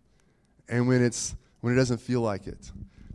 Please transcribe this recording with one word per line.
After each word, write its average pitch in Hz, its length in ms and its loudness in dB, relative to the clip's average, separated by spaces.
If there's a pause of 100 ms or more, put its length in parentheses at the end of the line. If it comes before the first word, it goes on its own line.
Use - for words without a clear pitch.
(680)
And 123 200 0
when 127 160 6
it's, - 320 -2 (260)
when 120 100 0
it 123 40 2
doesn't 123 240 2
feel 123 220 -2
like 101 260 -2
it. - 240 -16 (440)